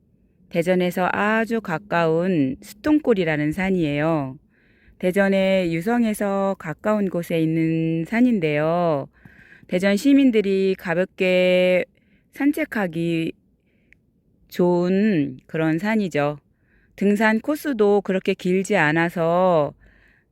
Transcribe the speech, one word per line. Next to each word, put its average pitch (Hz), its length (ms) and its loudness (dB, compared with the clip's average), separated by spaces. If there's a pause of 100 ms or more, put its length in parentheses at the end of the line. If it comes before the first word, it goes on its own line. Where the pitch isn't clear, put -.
(500)
대전에서 180 600 0
아주 220 520 -2
가까운 165 960 -2
수통골이라는 175 920 0
산이에요. 156 880 -2 (600)
대전의 190 760 0
유성에서 196 840 -2
가까운 202 500 -4
곳에 170 320 -4
있는 160 640 0
산인데요. 165 1040 0 (580)
대전 196 300 0
시민들이 202 840 2
가볍게 180 1080 2 (460)
산책하기 170 1000 -2 (1160)
좋은 175 1000 0
그런 160 320 -2
산이죠. 175 580 -2 (600)
등산 214 440 2
코스도 214 640 0
그렇게 190 320 -2
길지 185 420 -2
않아서 165 960 2 (600)